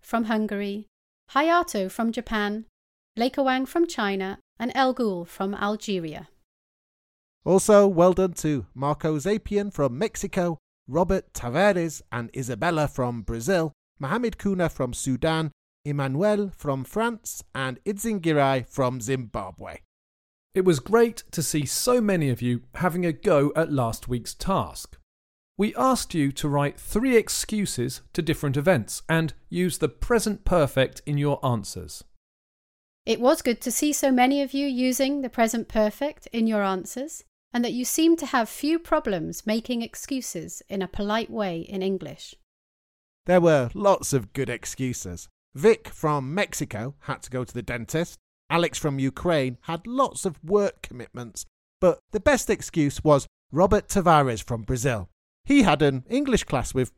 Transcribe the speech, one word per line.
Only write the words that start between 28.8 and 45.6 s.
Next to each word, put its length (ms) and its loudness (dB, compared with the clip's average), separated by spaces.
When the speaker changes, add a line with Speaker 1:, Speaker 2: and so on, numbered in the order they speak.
Speaker 3:
and 260 0
use 280 -2
the 120 0
present 560 0
perfect 600 2
in 140 -2
your 260 0
answers. 580 -4
Speaker 1:
It 140 0
was 240 4
good 180 0
to 100 -4
see 220 0
so 180 2
many 300 4
of 120 -4
you 120 0
using 560 0
the 80 -6
present 380 0
perfect 640 -2
in 140 0
your 160 2
answers, 600 -6
and 100 0
that 100 -4
you 120 -4
seem 320 4
to 100 -6
have 220 0
few 300 -2
problems 680 -2
making 380 -4
excuses 840 -10
in 120 -4
a 60 -4
polite 420 -4
way 300 -4
in 240 -6
English. 500 -6
Speaker 2:
There 140 6
were 340 6
lots 360 2
of 220 -2
good 160 -4
excuses. 800 -8
Vic 360 2